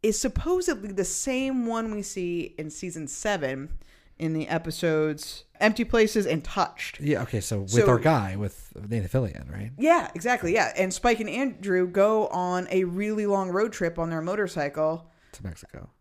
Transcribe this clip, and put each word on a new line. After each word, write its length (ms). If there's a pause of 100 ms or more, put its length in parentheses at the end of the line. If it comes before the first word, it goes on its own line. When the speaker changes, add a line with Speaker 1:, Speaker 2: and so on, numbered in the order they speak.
Speaker 1:
Is 160
supposedly 720
the 140
same 600
one 260
we 120
see 540
in 120
season 380
seven 640 (500)
in 140
the 140
episodes 960 (160)
Empty 240
Places 440
and 160
Touched. 580
Speaker 2:
Yeah, 220
okay, 180
so 200
with 100
Speaker 1:
So 160
Speaker 2:
our 120
guy, 360
with 360 (160)
Nathan 220
Fillion, 420
right? 280
Speaker 1:
Yeah, 340
exactly, 400
yeah. 240
And 160
Spike 280
and 80
Andrew 580
go 400
on 420
a 140
really 420
long 240
road 240
trip 240
on 140
their 100
motorcycle. 880 (240)
Speaker 2:
To 100
Mexico. 460 (120)